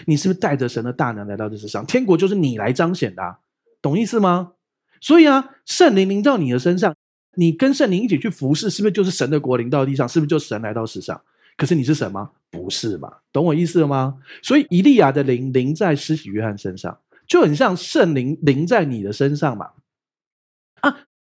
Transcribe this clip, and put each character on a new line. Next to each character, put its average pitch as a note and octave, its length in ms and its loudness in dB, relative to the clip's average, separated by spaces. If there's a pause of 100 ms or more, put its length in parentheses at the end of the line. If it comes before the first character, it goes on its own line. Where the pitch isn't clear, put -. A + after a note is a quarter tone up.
你 D#3 100 2
是 D3 140 -2
不 F#3 60 2
是 F3+ 40 -10
带 D3+ 160 -2
着 B2+ 140 -2
神 A#2 160 -6
的 B2 80 -6
大 B2 200 -4
能 G#2 140 -12
来 G2+ 100 -8
到 G#2+ 120 -6
这 G#2+ 80 -12
世 G#2 100 -14
上？ G#2 200 -8
天 B3+ 180 0
国 F3+ 140 4
就 F#3+ 100 2
是 G3+ 60 -2
你 C#3 240 0
来 G#2+ 120 -2
彰 E3+ 240 0
显 A2+ 200 -4
的 F#2 80 -12
啊， F2+ 160 -10 (420)
懂 D3 180 -2
意 A#3 60 0
思 A3+ 160 -2
吗？ F3+ 320 0 (480)
所 D#4+ 180 4
以 D#4+ 80 6
啊， C4+ 240 2 (140)
圣 D4+ 300 4
灵 F#3+ 140 4
临 G3+ 140 -2
到 C4+ 140 4
你 D3 140 0
的 B2 80 2
身 F3 200 0
上， F3 160 0 (420)
你 E3 160 4
跟 C4 200 2
圣 C4+ 180 0
灵 F#3 120 0
一 A#3+ 60 0
起 F#3+ 100 2
去 A3+ 100 -4
服 C#3+ 260 -2
侍， G#3 140 -2
是 G3 140 -4
不 G#3+ 60 2
是 G3+ 40 0
就 G#3 100 0
是 F#3 80 -2
神 C#3 200 -2
的 D3+ 100 0
国 B2+ 160 -2
临 A#2+ 140 -4
到 C3+ 160 0
地 C#3 80 -2
上？ C3 120 0
是 D#3+ 140 -2
不 D3+ 40 2
是 D3 40 -2
就 D#3 100 0
神 A2+ 220 -8
来 G#2+ 140 -6
到 A2+ 100 -4
世 G#2+ 160 -10
上？ - 180 -10 (380)
可 - 80 -4
是 D#3 100 2
你 D3 100 2
是 D3 100 0
神 G#2+ 180 -4
吗？ G2 200 -12 (180)
不 F2+ 180 -12
是 G2 300 -6
嘛， - 120 -16 (220)
懂 C#3 120 0
我 E3 100 2
意 E3+ 100 0
思 E3+ 160 0
了 D#3 60 4
吗？ C3+ 320 -2 (240)
所 C4+ 160 4
以 C#4+ 100 2
以 F3+ 140 2
利 C#4+ 140 6
亚 D#3 160 6
的 C#3+ 100 0
灵 C3 300 -2
临 C3 220 0
在 E3+ 220 0
施 D#3 180 -4
洗 D3+ 140 -8
约 G#2 140 -6
翰 G#2 160 -4
身 F#2 180 -10
上， - 220 -12 (280)
就 F4 140 4
很 E3 140 4
像 G3+ 200 0
圣 F#3 400 0
灵 C3 280 -2
临 C#3+ 240 2
在 G3 180 2
你 B2 180 -4
的 G2 100 -6
身 C#3 220 0
上 C#3+ 220 -2
嘛。 F#2+ 140 -12 (1120)
啊， - 260 -2 (200)